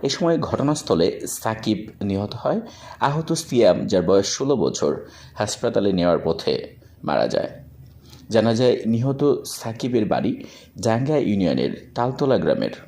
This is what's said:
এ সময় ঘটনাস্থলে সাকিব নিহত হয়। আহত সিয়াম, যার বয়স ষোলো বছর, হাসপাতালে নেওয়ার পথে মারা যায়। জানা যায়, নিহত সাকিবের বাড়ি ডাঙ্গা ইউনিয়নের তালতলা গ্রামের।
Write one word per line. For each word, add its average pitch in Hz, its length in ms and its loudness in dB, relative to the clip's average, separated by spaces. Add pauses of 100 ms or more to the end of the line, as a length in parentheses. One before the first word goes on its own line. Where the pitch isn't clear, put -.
এ 143 80 -2
সময় 165 280 2
ঘটনাস্থলে 113 880 0
সাকিব - 760 -4
নিহত 101 320 -2
হয়। 156 260 -2 (380)
আহত 151 340 -2
সিয়াম, 113 540 2
যার 92 160 2
বয়স 98 220 4
ষোলো 139 300 0
বছর, 73 400 0 (400)
হাসপাতালে 107 560 0
নেওয়ার 87 320 2
পথে - 520 -2 (280)
মারা 69 240 0
যায়। - 220 -2 (800)
জানা 110 260 4
যায়, 117 300 4
নিহত 135 580 2
সাকিবের 117 600 -2
বাড়ি 90 380 -2 (380)
ডাঙ্গা 131 360 2
ইউনিয়নের 85 760 0
তালতলা 131 420 0
গ্রামের। 76 340 0 (160)